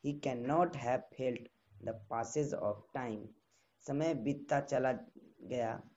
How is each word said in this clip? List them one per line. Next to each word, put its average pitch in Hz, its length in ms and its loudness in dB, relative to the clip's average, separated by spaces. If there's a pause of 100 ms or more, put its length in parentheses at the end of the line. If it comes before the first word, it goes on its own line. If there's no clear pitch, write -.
"He 143 140 0
cannot 143 500 4
have 127 320 0 (180)
felt 123 220 0 (420)
the 113 100 -4 (180)
passage 139 420 0
of 104 220 0 (200)
time," 113 300 -4 (540)
समय 151 340 2
बीतता 139 460 0
चला 131 320 2 (500)
गया 113 400 -2 (140)